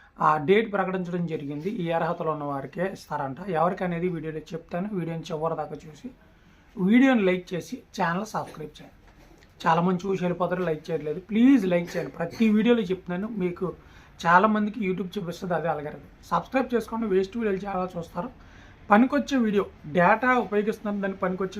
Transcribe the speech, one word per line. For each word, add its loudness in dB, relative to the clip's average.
ఆ 6
డేట్ 4
ప్రకటించడం -2
జరిగింది. -6
ఈ -2
అర్హతలు -2
ఉన్న -8
వారికే -6
ఇస్తారంట. -8
ఎవరికి 0
అనేది -2
వీడియోలో -8
చెప్తాను. -8
వీడియోని -6
చివరి -4
దాకా -10
చూసి -18
వీడియోని 6
లైక్ 0
చేసి -8
ఛానల్ -2
సబ్స్క్రైబ్ -8
చేయండి. -20
చాలామంది 4
చూసి 0
వెళ్ళిపోతారు, 0
లైక్ -4
చేయట్లేదు. -4
ప్లీజ్ 6
లైక్ 0
చేయండి. -6
ప్రతి 2
వీడియోలో 6
చెప్తున్నాను, -4
మీకు -4
చాలామందికి 4
YouTube -4
చూపిస్తుంది, -6
అదే -2
అల్గారిథం. -10
సబ్స్క్రైబ్ -2
చేసుకోండి, -4
వేస్ట్ 0
వీడియోలు -2
చాలా -4
చూస్తారు. -8
పనికొచ్చే 4
వీడియో, 2
డేటా 4
ఉపయోగిస్తున్న -4
దాన్ని -4
పనికొచ్చే -4